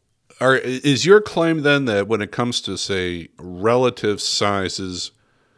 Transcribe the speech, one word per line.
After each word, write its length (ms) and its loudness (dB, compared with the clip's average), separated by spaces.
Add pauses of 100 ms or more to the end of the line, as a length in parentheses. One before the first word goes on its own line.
(420)
are, 140 4
is 500 0
your 160 8
claim 400 -2
then 240 2
that 220 0
when 120 0
it 120 -6
comes 300 -2
to, 160 -6
say, 600 -4
relative 840 0
sizes, 920 -4 (460)